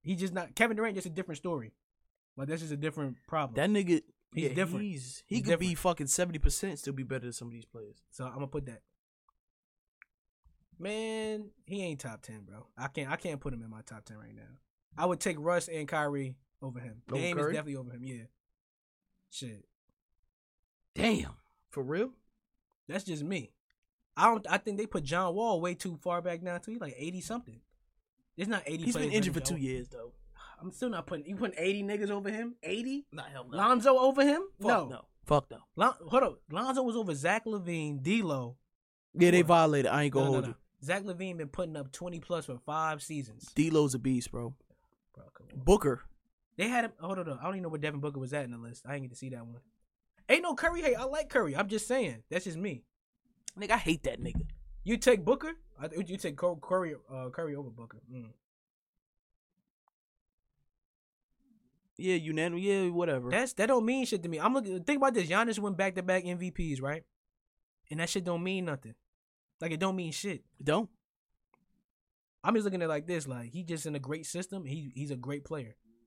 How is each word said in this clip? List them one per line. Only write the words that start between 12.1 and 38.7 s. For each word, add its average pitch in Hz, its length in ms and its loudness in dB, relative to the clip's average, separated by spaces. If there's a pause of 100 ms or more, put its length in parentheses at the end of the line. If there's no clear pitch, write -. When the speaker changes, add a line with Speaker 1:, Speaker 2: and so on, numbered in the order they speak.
Speaker 1:
ten, 110 220 -14
bro. 98 220 -18 (100)
I 127 120 -6
can't, 139 220 -6
I 160 60 -2
can't 156 240 -6
put 135 140 -6
him 113 80 -10
in 113 80 -14
my 110 120 -14
top 110 220 -18
ten 107 140 -16
right 110 160 -18
now. 107 80 -20 (560)
I 165 80 2
would 180 140 0
take 175 180 -2
Russ 170 300 0
and 156 200 -6
Kyrie 143 480 -2 (240)
over 127 200 -10
him. 117 300 -14
Speaker 2:
Over 135 100 -2
Speaker 1:
Dame 170 180 0
is 147 40 0
Speaker 2:
Curry? 156 120 0
Speaker 1:
definitely 147 220 -4
over 123 160 -10
him, 120 120 -12
yeah. 123 200 -10 (1040)
Shit. 110 340 -12 (1300)
Speaker 2:
Damn. 180 380 0 (380)
For 139 120 -8
real? 180 280 -4 (800)
Speaker 1:
That's 196 160 -6
just 156 200 -6
me. 165 280 -6 (680)
I 185 80 8
don't, 226 240 6
I 190 80 4
think 202 200 -4
they 214 80 -2
put 170 180 -4
John 175 300 0
Wall 208 260 2
way 180 140 0
too 175 280 -8
far 175 200 0
back 170 200 -4
now, 175 160 -4
too. 220 140 -10
He, 240 60 -8
like, 147 200 -8
eighty 175 220 -6
something. 220 400 -10 (760)
There's 196 120 -4
not 208 180 0
eighty 165 180 -4
Speaker 2:
He's 240 100 2
been 151 100 0
Speaker 1:
players 147 100 0
Speaker 2:
injured 185 200 4
Speaker 1:
better 131 120 -2
Speaker 2:
for - 60 0
Speaker 1:
than - 80 -2
Speaker 2:
two - 60 0
Speaker 1:
John. 131 80 -2
Speaker 2:
years, 123 140 -6
though. 120 240 -12 (480)
Speaker 1:
I'm 180 120 -10
still 254 180 -4
not 170 160 -6
putting, 151 200 -6
you 190 100 -8
putting 190 220 -4
eighty 196 240 0
niggas 208 280 -2
over 202 200 -2
him? 233 320 -6
Eighty? 247 500 -4
Speaker 2:
Nah, 151 120 -10
hell 135 260 -12
no. - 60 -6
Speaker 1:
Lonzo 247 420 8
over 262 240 6
him? 294 200 6 (180)
Speaker 2:
Fuck 202 80 2
Speaker 1:
No. 202 200 4
Speaker 2:
no. 127 160 -12 (220)
Fuck 147 240 4
no. 117 80 -12 (160)
Speaker 1:
Lon-, 240 200 4 (120)
hold 247 160 6
up. 180 180 0 (100)
Lonzo 254 320 2
was 233 140 2
over 190 180 0
Zach 180 320 2
LaVine, 165 560 -2
D'Lo. 151 540 2 (580)